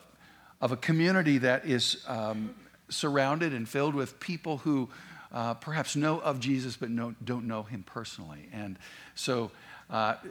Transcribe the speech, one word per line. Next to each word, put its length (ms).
of 100
a 40
community 600
that 300
is, 420
um, 460
surrounded 640
and 160
filled 260
with 260
people 360
who, 320
uh, 200
perhaps 440
know 240
of 200
Jesus 380
but 100
no, 340
don't 240
know 180
him 180
personally. 720
And 240
so, 360
uh, 240